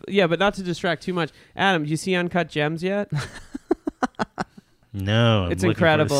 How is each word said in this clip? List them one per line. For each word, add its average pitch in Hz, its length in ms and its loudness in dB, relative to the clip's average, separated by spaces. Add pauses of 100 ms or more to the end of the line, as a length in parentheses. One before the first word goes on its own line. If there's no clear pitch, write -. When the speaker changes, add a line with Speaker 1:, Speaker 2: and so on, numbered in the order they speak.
Speaker 1:
yeah, 190 200 2
but 165 120 0
not 202 140 2
to 196 100 -10
distract 170 400 -4
too 185 100 -6
much. 165 180 -2 (260)
Adam, 180 260 2
do 147 60 -4
you 156 80 0
see 185 180 -2
Uncut 175 320 0
Gems 151 340 -2
yet? 202 340 -4
<laughs> 139 60 -2 (1700)
Speaker 2:
No, 107 520 2
I'm 87 60 -2
Speaker 1:
It's 92 100 -4
Speaker 2:
looking 110 140 2
for 175 100 2
Speaker 1:
incredible. 151 340 4